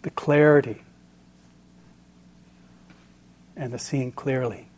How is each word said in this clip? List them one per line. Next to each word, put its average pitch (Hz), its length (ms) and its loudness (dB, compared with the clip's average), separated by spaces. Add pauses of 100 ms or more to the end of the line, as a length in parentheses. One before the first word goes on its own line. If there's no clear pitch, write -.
the - 80 -10
clarity 147 720 2 (2750)
and 127 160 -10
the 120 80 -10
seeing 131 320 -6
clearly 127 560 -6 (100)